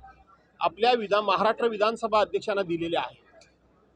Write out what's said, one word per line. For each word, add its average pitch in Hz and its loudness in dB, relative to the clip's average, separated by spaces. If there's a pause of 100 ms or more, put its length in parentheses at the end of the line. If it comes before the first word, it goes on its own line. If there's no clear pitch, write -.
(600)
आपल्या 196 0
विधान, 208 0
महाराष्ट्र 208 2
विधानसभा 214 0
अध्यक्षांना 202 -2
दिलेले 165 -4
आहे. - -10 (460)